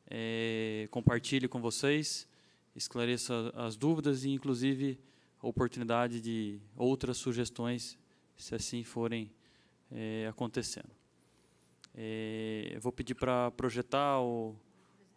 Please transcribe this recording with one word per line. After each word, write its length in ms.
é, 840
compartilhe 580
com 120
vocês, 680
esclareça 800
as 200
dúvidas 480
e, 60
inclusive, 680
a 80
oportunidade 720
de 400
outras 400
sugestões, 800
se 180
assim 300
forem, 440
é, 380
acontecendo. 640
É, 800
eu 60
vou 120
pedir 240
pra 340
projetar 720
o, 340